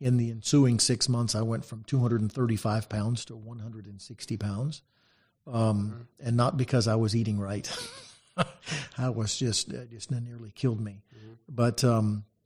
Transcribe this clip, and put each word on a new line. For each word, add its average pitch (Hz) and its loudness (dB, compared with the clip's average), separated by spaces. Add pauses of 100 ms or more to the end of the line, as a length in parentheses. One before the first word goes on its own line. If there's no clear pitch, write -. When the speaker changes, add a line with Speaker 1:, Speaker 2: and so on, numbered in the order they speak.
Speaker 1:
in 123 4
the 117 0
ensuing 120 6
six - 2
months, 120 0
I 110 0
went 113 -2
from 113 -14
two 135 2
hundred 120 4
and 107 0
thirty-five 113 0
pounds 113 -2
to 113 -16
one 113 -14
hundred 110 -12
and 101 -16
sixty - -8
pounds, 104 -4 (680)
um, 131 -12
Speaker 2:
Mm-hmm. 110 0
Speaker 1:
and 117 2
not 127 4
because 123 2
I 110 4
was 110 2
eating 107 2
right. 101 -4 (680)
<laughs> - -6
I 127 0
was 110 -2
just, 120 -2
uh, 123 -10
just 113 -14
nearly 120 -8
killed 113 0
me. 104 -8 (120)
Speaker 2:
Mm-hmm. 110 -20 (140)
Speaker 1:
But, 117 2
um, 110 2 (200)